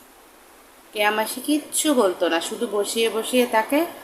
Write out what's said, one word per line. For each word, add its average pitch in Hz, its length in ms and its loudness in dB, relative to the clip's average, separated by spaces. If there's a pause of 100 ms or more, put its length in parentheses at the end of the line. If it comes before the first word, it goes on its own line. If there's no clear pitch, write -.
(920)
কেয়া 208 180 2
মাসি 214 300 -2
কিচ্ছু 294 520 0
বলতো 185 360 2
না, 165 120 0
শুধু 220 300 -6
বসিয়ে 214 380 0
বসিয়ে 220 360 0
তাকে 240 400 2 (180)